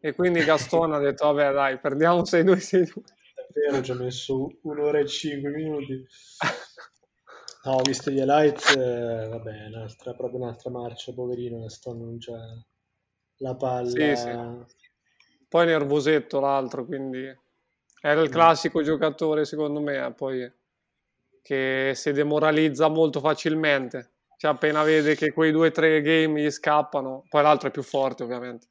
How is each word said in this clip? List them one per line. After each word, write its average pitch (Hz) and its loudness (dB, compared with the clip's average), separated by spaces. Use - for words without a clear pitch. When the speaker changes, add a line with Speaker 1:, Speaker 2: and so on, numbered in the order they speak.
Speaker 1:
e 151 -4
quindi 175 2
Gaston 160 2
Speaker 2:
<laughs> - -2
Speaker 1:
ha 147 0
detto, 143 0
"Vabbè, 143 4
dai, 135 0
perdiamo 160 2
sei 175 2
due, 185 6
sei 185 2
due." - -12
Speaker 2:
È - -14
vero, 139 0
ci 127 -6
ha 127 -2
messo 127 -6
un'ora 147 -2
e 143 2
cinque 143 -6
minuti. 143 -6
Speaker 1:
<laughs> - -8
Speaker 2:
No, 131 -2
ho 131 2
visto 135 -2
gli 135 0
highlights, 143 2
eh, 120 -2
vabbè, 110 -12
un'altra, 110 -14
proprio 123 -8
un'altra 123 -10
marcia, 120 -12
poverino, 120 -8
Gaston 117 -14
non 117 -12
c'ha 113 -16
la 131 -6
Speaker 1:
Sì, 139 0
sì. 120 -4
Speaker 2:
palla. 120 -12
Speaker 1:
Poi 170 4
nervosetto 147 2
l'altro, 135 -2
quindi 135 -8
era 151 2
il 156 2
Speaker 2:
Mm. - -2
Speaker 1:
classico 165 4
giocatore, 156 0
secondo 147 -4
me, 139 -4
eh, 127 -8
poi 127 -6
che 135 0
si 147 -2
demoralizza 151 2
molto 156 2
facilmente. 147 0
Cioè, 151 0
appena 151 0
vede 156 4
che 151 -2
quei 160 2
due 160 4
o - 2
tre 160 2
game 156 2
gli 147 0
scappano, 143 -2
poi 147 2
l'altro 147 4
è - -4
più 143 -8
forte, 131 -4
ovviamente. 123 -10